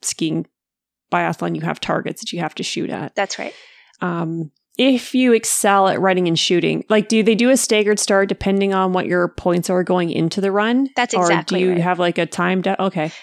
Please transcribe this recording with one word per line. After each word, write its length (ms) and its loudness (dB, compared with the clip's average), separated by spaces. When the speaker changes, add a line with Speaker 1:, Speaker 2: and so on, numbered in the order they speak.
Speaker 1:
skiing 440 -4
biathlon, 420 -2
you 80 -6
have 180 -6
targets 400 -4
that 120 -12
you 80 -6
have 160 -6
to 60 -8
shoot 280 -6
at. 240 -10
Speaker 2:
That's 240 -4
right. 160 -10
Speaker 1:
Um, 500 -4
if 360 2
you 180 4
excel 560 2
at 120 0
running 280 2
and 100 0
shooting, 520 0
like, 180 2
do 140 4
they 120 4
do 160 4
a 60 6
staggered 420 2
start 300 2
depending 460 0
on 180 2
what 140 -2
your 220 0
points 420 -2
are 120 2
going 280 0
into 320 -2
the 100 0
run? 440 0
Speaker 2:
That's 180 0
Speaker 1:
Or 80 2
Speaker 2:
exactly 380 0
Speaker 1:
do 60 0
you 60 2
Speaker 2:
right. 80 0
Speaker 1:
have, 180 0
like, 200 0
a 80 0
timed 420 -2
out? 100 -2
Okay. 320 -2